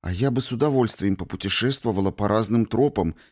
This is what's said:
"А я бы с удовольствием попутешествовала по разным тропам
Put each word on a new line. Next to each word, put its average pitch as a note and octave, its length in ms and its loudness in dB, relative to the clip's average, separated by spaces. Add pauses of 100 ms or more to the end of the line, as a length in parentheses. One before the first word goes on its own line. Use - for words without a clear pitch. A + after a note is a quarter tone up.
"А F2+ 120 -4
я A#2 180 0
бы B2 100 0
с - 100 -6
удовольствием A#2+ 640 0
попутешествовала G2 920 -2
по G#2 160 -4
разным A2 380 2
тропам G#2+ 520 0 (140)